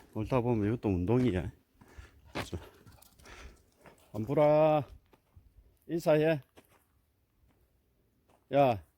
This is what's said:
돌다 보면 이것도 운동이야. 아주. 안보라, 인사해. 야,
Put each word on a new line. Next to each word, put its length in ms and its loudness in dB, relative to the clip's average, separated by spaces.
돌다 260 -2
보면 340 0
이것도 160 -6
운동이야. 600 0
아주. 240 -10
안보라, 760 2
인사해. 540 0
야, 300 2